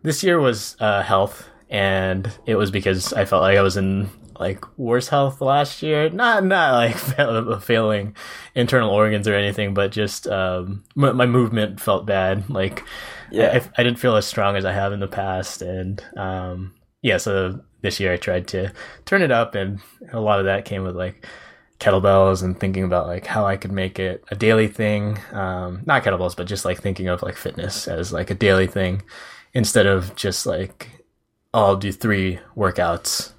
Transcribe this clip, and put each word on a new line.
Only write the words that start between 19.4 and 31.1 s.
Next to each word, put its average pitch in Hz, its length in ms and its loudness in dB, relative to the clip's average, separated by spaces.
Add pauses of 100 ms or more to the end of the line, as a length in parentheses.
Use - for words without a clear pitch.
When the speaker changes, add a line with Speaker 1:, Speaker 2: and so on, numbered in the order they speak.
Speaker 1:
and 98 240 -4 (320)
a 117 80 -6
lot 107 180 4
of 98 80 2
that 98 200 0
came 95 180 -6
with, 90 120 -6
like, 92 300 -8 (540)
kettlebells 95 640 4
and 90 140 -2
thinking 95 260 -2
about, 90 240 0
like, 87 180 -8
how 107 220 0
I 98 100 0
could 98 140 -8
make 95 280 -4
it 92 300 -4
a 101 60 -8
daily 110 320 4
thing. 104 500 -2 (140)
Um, 92 540 -6
not 135 180 2
kettlebells, 90 340 0
but 90 80 -6
just, 98 200 -6
like, 90 140 -2
thinking 95 280 -4
of, 90 160 -2
like, 90 120 -8
fitness - 520 -8
as, 87 260 -4
like, 87 160 -4
a 95 60 -2
daily 95 320 4
thing 95 340 -2 (520)
instead 110 320 4
of 95 300 2
just, - 300 -4
like, - 440 -6 (640)